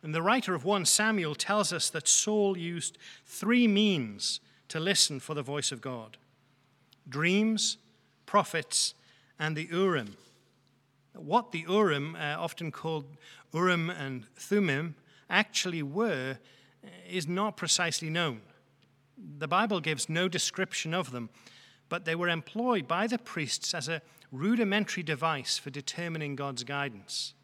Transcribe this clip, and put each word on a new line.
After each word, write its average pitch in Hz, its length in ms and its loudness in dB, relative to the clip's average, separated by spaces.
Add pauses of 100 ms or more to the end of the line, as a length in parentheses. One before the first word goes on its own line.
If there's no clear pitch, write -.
And 156 120 -6
the 165 80 2
writer 208 320 4
of 135 100 -2
one 190 200 2
Samuel 202 500 2
tells 208 380 2
us 165 180 0
that - 180 -4
Saul 202 480 4
used 170 420 -6 (260)
three 240 440 4
means 180 720 2 (280)
to 160 120 -6
listen 165 400 2
for 156 140 -8
the 147 80 -4
voice 143 280 -4
of 123 100 -10
God: 113 360 -10 (920)
dreams, 190 680 2 (500)
prophets, - 680 0 (440)
and 156 180 -2
the 160 140 -4
Urim. 165 460 2 (1000)
What 190 380 0
the 160 160 -6
Urim, 170 480 2
uh, 151 220 -4
often 170 340 -6
called 160 320 -4 (480)
Urim 170 380 2
and 135 340 -6 (100)
Thummim, 170 600 2 (340)
actually 180 540 0
were, 139 560 -2 (440)
uh, - 60 -20 (200)
is 180 200 -2
not 196 300 0
precisely 165 500 0
known. 156 320 0 (1000)
The 151 80 -6
Bible 190 340 2
gives 151 280 -2
no 170 180 0
description 175 680 -2
of 170 160 -2
them, 120 180 -8 (640)
but 170 160 -6
they 165 80 0
were 175 140 0
employed 180 600 0
by 180 180 0
the 233 120 -2
priests - 560 -4
as 151 140 -6
a 160 140 -4 (300)
rudimentary 196 720 0
device 151 560 -2
for - 100 -10
determining 147 680 -6
God's 135 300 -6
guidance. 139 800 -6